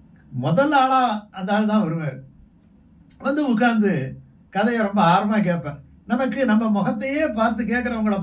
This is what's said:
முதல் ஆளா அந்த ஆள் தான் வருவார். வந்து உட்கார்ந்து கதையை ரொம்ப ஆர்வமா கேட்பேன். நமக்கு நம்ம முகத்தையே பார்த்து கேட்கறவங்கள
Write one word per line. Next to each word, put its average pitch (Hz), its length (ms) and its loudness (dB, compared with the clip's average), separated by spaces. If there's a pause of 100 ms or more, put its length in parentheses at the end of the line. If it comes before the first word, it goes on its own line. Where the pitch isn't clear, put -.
(320)
முதல் 175 400 2
ஆளா 262 580 2
அந்த 190 240 -4
ஆள் 214 120 2
தான் 214 160 2
வருவார். 160 360 -4 (1000)
வந்து 285 300 -2
உட்கார்ந்து 208 720 0 (300)
கதையை 226 320 0
ரொம்ப 202 200 0
ஆர்வமா 202 400 2
கேட்பேன். 165 380 -4 (260)
நமக்கு 262 380 -2
நம்ம 220 260 2
முகத்தையே 269 580 -2
பார்த்து 226 360 -2
கேட்கறவங்கள 220 580 -2